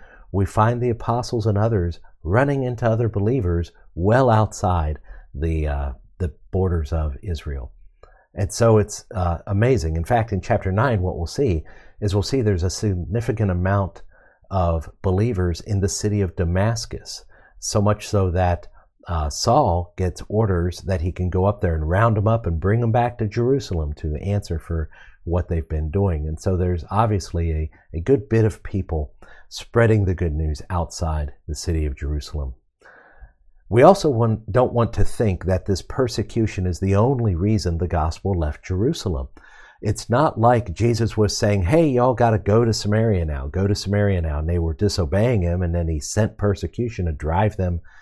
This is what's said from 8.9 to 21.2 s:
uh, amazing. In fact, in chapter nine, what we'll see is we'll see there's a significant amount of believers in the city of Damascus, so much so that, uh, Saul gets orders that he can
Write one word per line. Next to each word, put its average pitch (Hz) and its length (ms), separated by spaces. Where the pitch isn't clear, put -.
uh, 87 260
amazing. 101 480
In 82 80
fact, 113 280
in 95 80
chapter 101 300
nine, 107 320
what 90 140
we'll 85 100
see 92 380
is 98 140
we'll 101 80
see 135 200
there's 101 200
a 95 80
significant 104 800
amount 95 520
of 85 380
believers 95 600
in 101 180
the 98 80
city 104 320
of 92 160
Damascus, 98 880
so - 240
much 104 240
so 95 240
that, 87 380
uh, 78 220
Saul 107 640
gets 92 320
orders 90 540
that 92 180
he 85 100
can 90 180